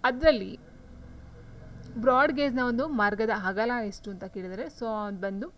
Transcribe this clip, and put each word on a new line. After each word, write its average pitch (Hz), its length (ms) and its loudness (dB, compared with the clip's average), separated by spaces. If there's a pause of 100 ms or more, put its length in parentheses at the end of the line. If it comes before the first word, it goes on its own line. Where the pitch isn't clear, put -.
ಅದ್ರಲ್ಲಿ 233 560 4 (1400)
ಬ್ರಾಡ್ 269 280 6
ಗೇಜ್ನ 262 280 0 (120)
ಒಂದು 254 160 0
ಮಾರ್ಗದ 214 420 2 (200)
ಅಗಲ 220 220 0 (200)
ಎಷ್ಟು 202 200 -12
ಅಂತ 190 120 -10
ಕೇಳಿದರೆ, 190 420 -8 (140)
so 240 60 -6 (220)
ಅದು 202 100 -6
ಬಂದು 196 300 -4 (100)